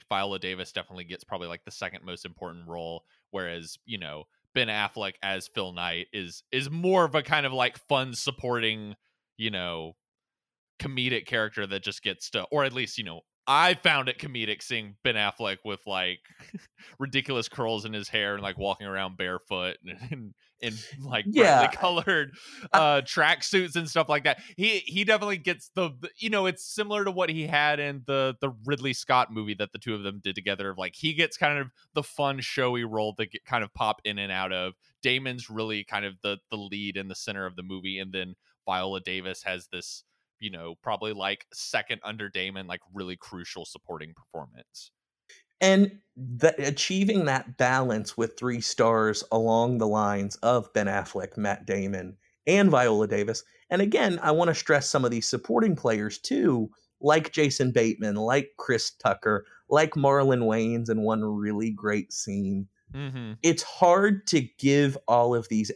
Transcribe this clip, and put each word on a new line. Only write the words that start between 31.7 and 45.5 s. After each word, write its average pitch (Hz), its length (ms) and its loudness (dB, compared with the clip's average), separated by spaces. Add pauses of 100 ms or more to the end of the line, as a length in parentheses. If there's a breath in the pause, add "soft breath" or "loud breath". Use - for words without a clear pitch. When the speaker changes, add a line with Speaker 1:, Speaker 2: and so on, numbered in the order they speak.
Speaker 1:
the 147 100 0
fun, 139 380 -2
showy 123 420 0
role 107 340 -2
that 110 140 -4
get, - 140 -16
kind 120 180 0
of 98 100 -10
pop 107 300 0
in 104 140 -4
and 101 140 -6
out 92 200 -2
of. 92 220 -4 (300)
Damon's 127 460 -2
really 110 360 -4
kind 101 180 -4
of 95 180 -8
the, 101 180 -4 (120)
the 110 60 -8
lead 101 400 -8
in 98 100 -8
the 95 80 -10
center 98 300 -8
of 90 100 -8
the 90 80 -8
movie, 95 340 -8
and 95 140 -10
then 92 240 -8 (300)
Viola 95 340 -4
Davis 92 440 -8
has 92 280 -6
this, - 320 -12 (360)
you 107 120 -10
know, 85 320 -12
probably, 107 300 -4
like, 101 400 -4
second - 500 -4
under 107 260 -8
Damon, 95 380 -6
like, 90 140 -10 (120)
really 92 220 -8
crucial 87 500 -12
supporting 80 480 -14
performance. - 800 -16 (680 soft breath)